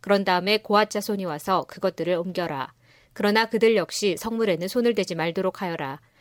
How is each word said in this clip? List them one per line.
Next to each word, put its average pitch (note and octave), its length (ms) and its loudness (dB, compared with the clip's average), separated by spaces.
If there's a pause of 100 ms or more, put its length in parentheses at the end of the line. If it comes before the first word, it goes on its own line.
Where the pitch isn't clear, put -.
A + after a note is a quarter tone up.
그런 G3 240 2
다음에 F#3+ 340 2
고앗 G#3+ 320 2
자손이 G3+ 360 -4
와서 E3 420 0
그것들을 F3 460 -2
옮겨라. E3+ 580 -4 (400)
그러나 G#3 340 2
그들 A3+ 300 4
역시 F3+ 420 0
성물에는 G#3+ 480 -2
손을 A#3 280 0
대지 F#3 200 -2
말도록 E3+ 480 -2
하여라. D#3 380 -6 (200)